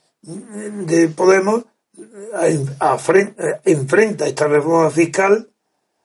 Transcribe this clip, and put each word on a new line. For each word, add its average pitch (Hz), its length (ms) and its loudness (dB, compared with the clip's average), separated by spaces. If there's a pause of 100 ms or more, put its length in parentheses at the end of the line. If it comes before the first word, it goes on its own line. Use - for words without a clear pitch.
(220)
de 202 880 -4
Podemos, 190 540 2 (340)
eh, 165 680 -4 (140)
a, 147 140 0
a 123 40 -2
fren-, 190 400 2
eh, 170 280 -4
enfrenta 170 600 0
esta 139 200 -2
reforma 156 420 2
fiscal 190 600 0 (560)